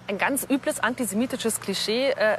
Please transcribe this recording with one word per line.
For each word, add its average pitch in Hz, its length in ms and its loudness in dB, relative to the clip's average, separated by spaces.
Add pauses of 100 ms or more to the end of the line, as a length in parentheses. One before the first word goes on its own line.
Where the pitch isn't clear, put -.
Ein 196 100 -4
ganz 247 300 0
übles 285 320 0
antisemitisches 226 800 0
Klischee, 226 500 0
äh, 214 280 2